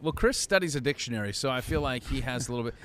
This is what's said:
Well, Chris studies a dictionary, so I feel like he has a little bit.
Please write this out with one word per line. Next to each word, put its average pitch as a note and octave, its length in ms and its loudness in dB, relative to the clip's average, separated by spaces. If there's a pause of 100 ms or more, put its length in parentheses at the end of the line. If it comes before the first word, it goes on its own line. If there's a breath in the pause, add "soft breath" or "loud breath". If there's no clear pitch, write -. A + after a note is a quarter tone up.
Well, D#3 100 0
Chris B3 260 4
studies F3+ 380 2
a C#3+ 60 0
dictionary, A#2 500 0
so C3+ 200 -2
I B2+ 100 0
feel D#3 180 0
like C3 240 -2
he C3+ 160 -2
has B2 300 -2
a - 20 -4
little A#2+ 140 -2
bit. A#2 200 -4